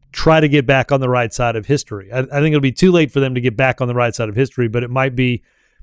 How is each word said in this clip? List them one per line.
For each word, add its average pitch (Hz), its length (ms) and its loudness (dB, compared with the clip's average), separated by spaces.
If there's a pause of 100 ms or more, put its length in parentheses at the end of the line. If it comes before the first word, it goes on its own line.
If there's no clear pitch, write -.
(140)
try 160 240 2
to 156 100 4
get 143 160 2
back 135 280 0
on 139 80 2
the 127 80 -2
right 123 260 -2
side 117 220 -2
of 107 100 -8
history. 104 460 -4
I, 127 80 -2
I - 20 0
think 143 260 -2
it'll 151 120 2
be 135 120 2
too 180 200 4
late 160 180 2
for 139 100 -2
them 131 140 0
to 127 60 -4
get 120 160 -2
back 131 240 0
on 127 80 -2
the 120 60 -4
right 120 200 0
side 113 140 -4
of 104 80 -8
history, 127 320 -2
but 120 160 -4
it 120 60 -8
might 131 260 -2
be 123 260 -2 (400)